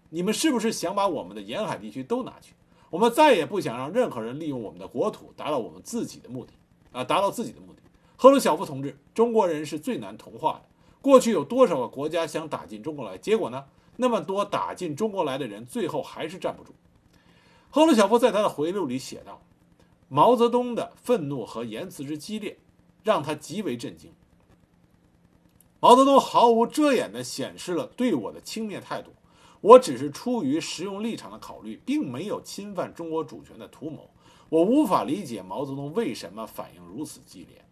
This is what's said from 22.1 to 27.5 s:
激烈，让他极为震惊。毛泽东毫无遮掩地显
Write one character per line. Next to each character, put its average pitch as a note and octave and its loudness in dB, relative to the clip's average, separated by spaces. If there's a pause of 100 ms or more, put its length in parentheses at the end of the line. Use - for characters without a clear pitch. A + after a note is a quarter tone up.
激 G#3 -8
烈， F#3+ -10 (460)
让 G3 2
他 D3 -4
极 F3 -10
为 B2+ -4
震 G#2+ -10
惊。 E2 -20 (1700)
毛 G#3+ 12
泽 C4+ 8
东 C#4 8
毫 G#3+ 4
无 A3+ 4
遮 D4 2
掩 B2 0
地 B2 -8
显 G#2+ -8